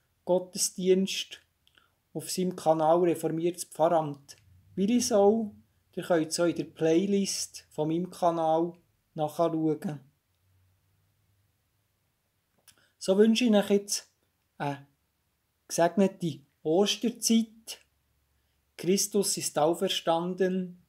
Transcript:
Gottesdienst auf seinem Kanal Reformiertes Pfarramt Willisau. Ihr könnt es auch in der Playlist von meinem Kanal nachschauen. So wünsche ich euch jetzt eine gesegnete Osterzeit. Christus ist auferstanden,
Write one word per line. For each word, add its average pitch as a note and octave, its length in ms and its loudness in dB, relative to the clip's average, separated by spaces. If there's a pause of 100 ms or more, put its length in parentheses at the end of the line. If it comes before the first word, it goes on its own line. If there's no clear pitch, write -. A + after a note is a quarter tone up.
(240)
Gottesdienst F#3 1160 -2 (720)
auf D#3 180 -10
seinem F#3 240 -4
Kanal D#3+ 460 2
Reformiertes E3 640 -2
Pfarramt D#3 720 -2 (380)
Willisau. G#3+ 760 2 (420)
Ihr F3 80 -8
könnt D#3+ 240 0
es - 120 -6
auch E3+ 60 2
in E3 100 0
der E3 100 -4
Playlist F#3+ 1040 -2
von D3+ 180 -4
meinem F3 200 -4
Kanal E3 600 0 (440)
nachschauen. D#3 840 -2 (3000)
So F#3+ 200 0
wünsche A3+ 260 6
ich A#3+ 80 4
euch G3+ 180 4
jetzt - 380 0 (500)
eine C#3 300 -8 (800)
gesegnete F3 720 0 (240)
Osterzeit. G#3+ 1160 -2 (960)
Christus F#3+ 580 -2
ist D#3+ 240 -4
auferstanden, F3+ 1300 -2